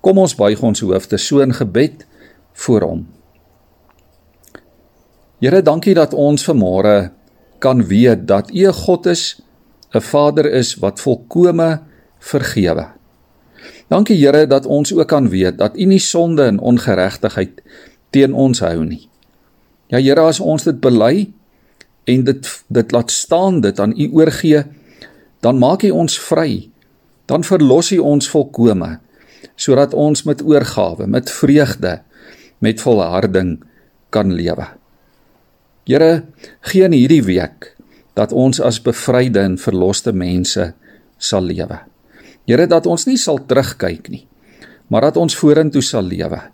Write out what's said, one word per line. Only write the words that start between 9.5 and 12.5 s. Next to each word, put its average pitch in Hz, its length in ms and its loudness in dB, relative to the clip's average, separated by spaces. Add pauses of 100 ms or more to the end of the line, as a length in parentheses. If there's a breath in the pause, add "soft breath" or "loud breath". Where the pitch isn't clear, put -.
'n 110 80 0
Vader 147 440 0
is 127 300 -2
wat 98 240 -6
volkome 165 840 0 (380 soft breath)
vergewe. 90 680 -4 (1000 loud breath)